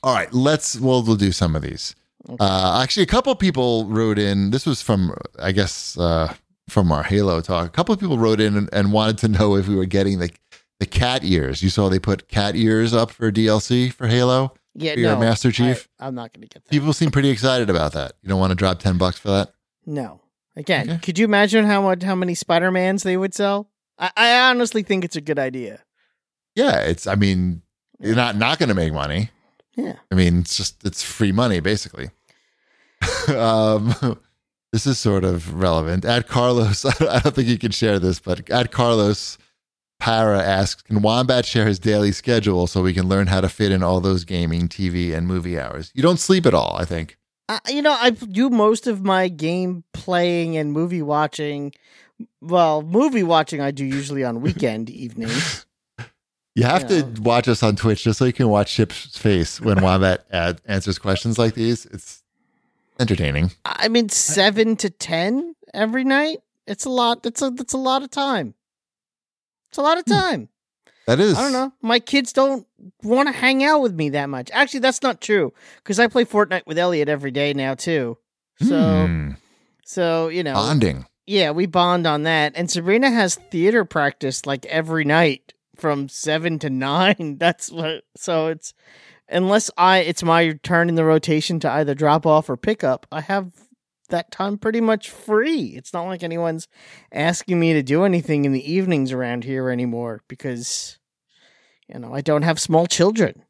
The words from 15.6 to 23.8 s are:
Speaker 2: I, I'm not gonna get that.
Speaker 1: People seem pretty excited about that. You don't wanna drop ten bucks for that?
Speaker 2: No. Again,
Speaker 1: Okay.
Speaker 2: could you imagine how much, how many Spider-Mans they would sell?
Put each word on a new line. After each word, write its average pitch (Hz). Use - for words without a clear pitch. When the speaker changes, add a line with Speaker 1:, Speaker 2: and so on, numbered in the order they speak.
Speaker 2:
I, 135
I'm 131
not 117
gonna -
get -
that. -
Speaker 1:
People 147
seem 156
pretty 139
excited 123
about 80
that. 69
You 95
don't 95
wanna 92
drop 92
ten 92
bucks 90
for 104
that? 98
Speaker 2:
No. 131
Again, 147
Speaker 1:
Okay. 165
Speaker 2:
could 175
you 226
imagine 208
how 202
much, 185
how 190
many 180
Spider-Mans 185
they 185
would 190
sell? 202